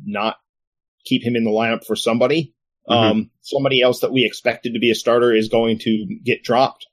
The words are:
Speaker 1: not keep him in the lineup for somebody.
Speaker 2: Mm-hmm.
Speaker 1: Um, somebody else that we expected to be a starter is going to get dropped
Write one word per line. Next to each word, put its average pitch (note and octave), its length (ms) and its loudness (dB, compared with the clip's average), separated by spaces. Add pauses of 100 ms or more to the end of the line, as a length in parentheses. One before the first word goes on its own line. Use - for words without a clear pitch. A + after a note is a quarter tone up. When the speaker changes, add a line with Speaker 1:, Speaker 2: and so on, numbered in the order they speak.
Speaker 1:
not G#2 340 -6 (680)
keep B2 180 -2
him A#2+ 120 -2
in A#2 80 0
the A2 60 0
lineup A2+ 360 -2
for A2 100 -4
somebody. B2 580 0 (360)
Speaker 2:
Mm-hmm. A#2 40 2
Speaker 1:
Um, A2 380 2 (100)
somebody C3+ 400 0
else B2 200 2
that A#2+ 100 -2
we B2+ 140 2
expected A#2 480 -4
to A2+ 60 -6
be A#2 120 2
a G#2+ 40 0
starter A#2+ 380 2
is A2 140 2
going A2+ 320 0
to G#2+ 260 -2 (180)
get A#2+ 200 -4
dropped B2 500 0